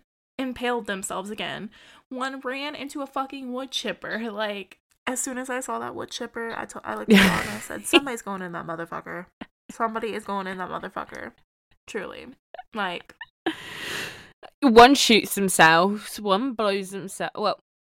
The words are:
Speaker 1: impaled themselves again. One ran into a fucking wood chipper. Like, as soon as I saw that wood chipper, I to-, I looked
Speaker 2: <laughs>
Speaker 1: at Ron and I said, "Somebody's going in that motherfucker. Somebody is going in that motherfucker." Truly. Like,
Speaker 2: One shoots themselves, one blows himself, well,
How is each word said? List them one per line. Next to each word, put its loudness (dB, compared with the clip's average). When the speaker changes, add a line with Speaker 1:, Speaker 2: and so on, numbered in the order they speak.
Speaker 1:
impaled -4
themselves -8
again. -8
One -6
ran -6
into -10
a -6
fucking -8
wood -8
chipper. -6
Like, -8
as -4
soon -4
as -8
I -4
saw -6
that -8
wood -10
chipper, -8
I -6
to-, -14
I -6
looked 4
Speaker 2:
<laughs> 10
Speaker 1:
at 10
Ron 0
and -6
I -10
said, -10
"Somebody's 2
going -8
in -10
that -10
motherfucker. -10
Somebody -4
is -8
going -4
in -8
that -6
motherfucker." -10
Truly. -10
Like, -8
Speaker 2:
One 12
shoots 4
themselves, 6
one 0
blows 0
himself, -8
well, 0